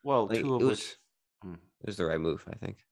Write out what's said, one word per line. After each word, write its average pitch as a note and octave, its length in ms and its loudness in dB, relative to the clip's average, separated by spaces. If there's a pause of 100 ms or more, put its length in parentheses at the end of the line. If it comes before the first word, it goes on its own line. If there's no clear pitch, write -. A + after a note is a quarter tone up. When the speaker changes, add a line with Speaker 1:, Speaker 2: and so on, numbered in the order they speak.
Speaker 1:
Well, C3 240 4
Speaker 2:
Like, A2 140 0
Speaker 1:
two C3 160 0
of A#2+ 60 2
Speaker 2:
it - 20 4
was, C3 160 4
Speaker 1:
which, - 160 -12 (480)
hmm. F2+ 100 -12
Speaker 2:
it - 320 -18
was G2 100 -6
the F#2 100 0
right D#2+ 140 2
move, D#2+ 300 0
I - 60 -10
think - 220 -10 (140)